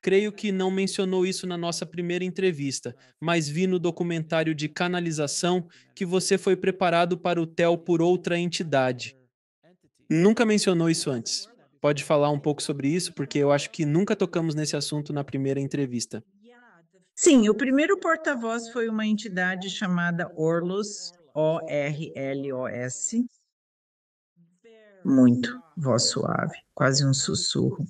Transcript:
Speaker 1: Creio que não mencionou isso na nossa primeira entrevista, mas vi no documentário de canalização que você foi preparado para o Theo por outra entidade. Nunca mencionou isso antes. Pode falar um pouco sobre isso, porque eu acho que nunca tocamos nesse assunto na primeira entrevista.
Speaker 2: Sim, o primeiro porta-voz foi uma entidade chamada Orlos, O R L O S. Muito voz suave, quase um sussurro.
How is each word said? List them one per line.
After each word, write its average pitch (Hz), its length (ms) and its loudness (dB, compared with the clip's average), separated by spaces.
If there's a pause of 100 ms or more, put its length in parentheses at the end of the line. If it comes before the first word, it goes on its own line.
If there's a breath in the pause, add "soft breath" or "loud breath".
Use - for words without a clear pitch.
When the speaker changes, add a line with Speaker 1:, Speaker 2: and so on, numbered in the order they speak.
Speaker 1:
Creio 202 300 2
que 208 200 -4
não 190 200 0
mencionou 190 540 0
isso 185 200 -4
na 180 120 -6
nossa 170 280 -4
primeira 175 380 -4
entrevista, 156 720 -4 (260 soft breath)
mas 165 260 0
vi 160 200 0
no 185 100 2
documentário 165 760 -2
de 151 120 -4
canalização 175 1000 -2 (280 soft breath)
que 196 100 -4
você 185 320 0
foi 190 180 2
preparado 180 640 2
para 170 220 0
o 165 40 0
Theo 170 320 2
por 170 240 2
outra 175 360 2
entidade. 139 760 -2 (920)
Nunca 202 360 6
mencionou 190 440 4
isso 160 220 0
antes. - 360 -6 (340)
Pode 147 220 2
falar 147 280 4
um 143 80 0
pouco 147 240 -2
sobre 143 240 -2
isso, 175 260 0
porque 143 240 -4
eu 143 140 4
acho 143 180 2
que - 160 -4
nunca 180 300 2
tocamos 170 400 -2
nesse 151 200 -2
assunto 147 380 -4
na 143 100 -4
primeira 135 360 -2
entrevista. 131 640 -4 (960)
Speaker 2:
Sim, 262 300 8
o 214 80 6
primeiro 277 420 2
porta-voz 247 720 -2
foi 226 200 -4
uma 220 180 -2
entidade 190 640 -2
chamada 175 680 -2
Orlos, 170 800 -2 (200)
O 156 320 0
R 147 480 -4
L 139 400 -6
O 127 140 -6
S. 127 580 -4 (1800)
Muito 127 540 4 (200)
voz 131 320 0
suave, - 480 -2 (160)
quase 135 320 2
um 135 80 4
sussurro. - 760 -2